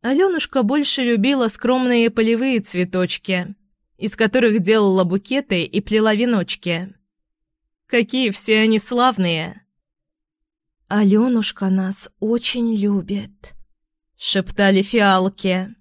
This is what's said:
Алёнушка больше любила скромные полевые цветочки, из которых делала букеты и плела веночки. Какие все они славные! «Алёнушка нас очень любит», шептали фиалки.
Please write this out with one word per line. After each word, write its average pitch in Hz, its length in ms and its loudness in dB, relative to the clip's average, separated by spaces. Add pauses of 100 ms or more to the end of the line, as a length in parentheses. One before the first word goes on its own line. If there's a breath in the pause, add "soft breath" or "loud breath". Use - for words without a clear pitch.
Алёнушка 294 600 0
больше 269 400 0
любила 240 460 2
скромные 240 640 0
полевые 233 500 0
цветочки, 180 920 -4 (420)
из - 200 -6
которых 226 440 2
делала 190 440 4
букеты 196 580 -2
и 214 180 -2
плела 220 340 2
веночки. 196 800 -2 (960)
Какие 247 440 0
все 214 280 0
они 220 220 2
славные! 190 840 -2 (1200)
«Алёнушка 208 840 0
нас 190 480 -4
очень 233 560 -2
любит», 202 800 -4 (640)
шептали 196 680 0
фиалки. 190 1000 0